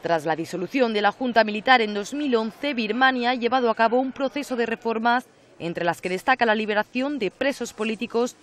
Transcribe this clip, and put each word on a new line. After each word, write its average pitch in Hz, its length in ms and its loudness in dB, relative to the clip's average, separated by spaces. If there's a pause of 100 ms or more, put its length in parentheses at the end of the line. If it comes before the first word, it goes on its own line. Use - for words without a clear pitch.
Tras 160 240 0
la 160 100 0
disolución 185 580 -2
de 208 80 0
la 202 120 2
Junta 233 320 2
Militar 233 340 2
en 214 140 0
dos 202 200 -6
mil 285 220 0
once, 220 380 -2
Birmania 240 560 2
ha 254 60 0
llevado 233 340 0
a 214 60 0
cabo 226 240 4
un 262 120 -2
proceso 262 460 -4
de 233 80 0
reformas, 226 640 -2 (320)
entre 170 260 -6
las 165 160 0
que 180 80 -6
destaca 240 360 0
la 214 100 4
liberación 220 640 -2
de 180 120 -2
presos 262 400 -4
políticos 226 720 -4